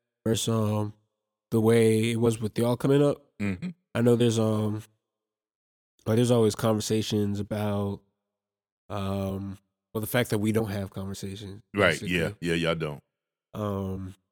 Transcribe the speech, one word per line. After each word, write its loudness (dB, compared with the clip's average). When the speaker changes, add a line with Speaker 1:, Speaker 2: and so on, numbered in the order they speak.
Speaker 1:
versus, 0
um, 0
the 2
way 6
it -2
was 2
with -6
y'all 2
coming 4
up. 0
Speaker 2:
Mm-hmm. -4
Speaker 1:
I 0
know 6
there's, 2
um, 0
like, 0
there's 4
always 4
conversations -2
about, -4
um, -6
well, -4
the -6
fact -2
that 0
we 0
don't 0
have -6
conversations, -12
Speaker 2:
Right, 6
Speaker 1:
basically. -2
Speaker 2:
yeah, 0
yeah, 0
y'all 0
don't. -8
Speaker 1:
Um, -6